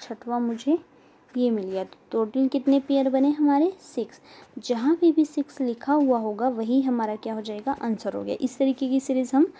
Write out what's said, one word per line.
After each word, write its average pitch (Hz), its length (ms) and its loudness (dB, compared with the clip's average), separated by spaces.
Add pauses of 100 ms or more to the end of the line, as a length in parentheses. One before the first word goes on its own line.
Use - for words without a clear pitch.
छठवां 240 420 -8
मुझे 240 360 -2 (560)
ये 247 160 2
मिल 214 140 -2
गया। 190 200 -4
तो 185 100 -12 (180)
total 226 360 0
कितने 269 320 2
pair 269 300 0
बने 269 200 2
हमारे? 294 400 2 (100)
Six। - 400 -10 (380)
जहाँ 240 380 0
पे 339 160 4
भी 311 120 2
सिक्स - 360 -4
लिखा 240 340 -2
हुआ 269 240 4
होगा 220 320 -2
वही 233 320 0
हमारा 226 340 -2
क्या 220 180 -8
हो 220 60 -6
जाएगा? 214 340 -6
Answer 214 400 -4
हो 202 80 -6
गया। 202 180 -6
इस 254 180 -4
तरीके 269 300 0
की 262 120 0
series 262 340 -2
हम 294 120 6 (140)